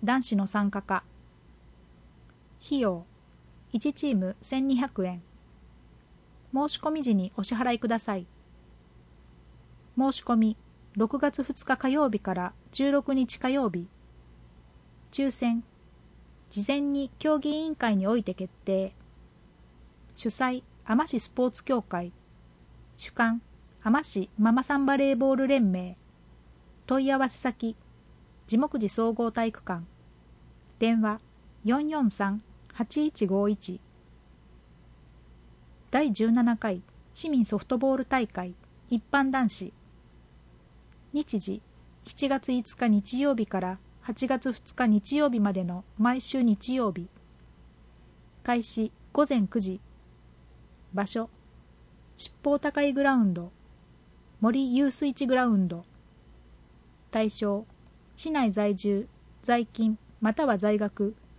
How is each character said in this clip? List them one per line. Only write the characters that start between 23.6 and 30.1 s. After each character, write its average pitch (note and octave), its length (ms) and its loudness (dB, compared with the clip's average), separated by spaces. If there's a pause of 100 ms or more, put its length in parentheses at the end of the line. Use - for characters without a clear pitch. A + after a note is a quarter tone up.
海 C4+ 220 2
士 - 340 -4
マ A3 140 6
マ B3+ 100 4
さ C#4+ 140 0
ん C#4 100 2
バ C#4 100 4
レ C#4 160 4
ー C4+ 40 2
ボ C4+ 160 2
ー C4+ 40 2
ル C4+ 100 0
連 B3+ 260 4
盟。 F3+ 240 -6 (920)
問 C4+ 180 2
い C4+ 60 2
合 C4+ 80 4
わ C4 100 2
せ - 100 -8
先、 A3+ 380 -4 (680)
樹 A3 120 2
木 C#4+ 200 0
寺 G#3+ 120 0
総 A3+ 220 0
合 A3+ 200 -2
体 A3+ 160 0
育 - 140 -10
館。 E3+ 220 -8 (920)